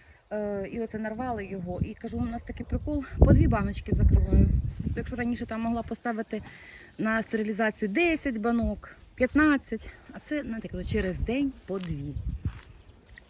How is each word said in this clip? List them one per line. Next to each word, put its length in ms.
Е, 400
і 80
оце 200
нарвали 460
його. 360
І 120
кажу, 240
у 80
нас 180
такий 220
прикол, 380
по 140
дві 140
баночки 480
закриваю. 540
Якщо 200
раніше 300
там 160
могла 220
поставити 580
на 240
стерилізацію 680
десять 480
банок, 580
п'ятнадцять, 760
а 60
це, 240
знаєте, 240
коли 180
через 340
день 340
по 140
дві. 340